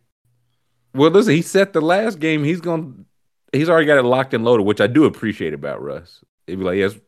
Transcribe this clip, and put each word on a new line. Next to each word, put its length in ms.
Well, 160
listen, 220
he 80
set 320
the 80
last 400
game. 240
He's 160
gonna, 320
he's 180
already 180
got 100
it 60
locked 300
and 120
loaded, 180
which 160
I 80
do 160
appreciate 500
about 300
Russ. 400
He'd 80
be 80
like, 140
"Yes, 180